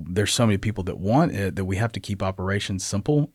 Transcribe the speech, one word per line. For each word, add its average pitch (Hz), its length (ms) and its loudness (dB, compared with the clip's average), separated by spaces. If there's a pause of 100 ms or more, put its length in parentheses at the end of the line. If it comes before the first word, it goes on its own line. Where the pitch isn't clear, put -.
(140)
there's 101 180 2
so 120 140 4
many 101 120 4
people 104 260 -2
that 90 140 -6
want 117 340 4
it 98 240 -2
that 98 80 -2
we 95 120 -2
have 113 160 0
to 98 80 -6
keep 98 220 -6
operations 95 600 -2
simple 143 500 0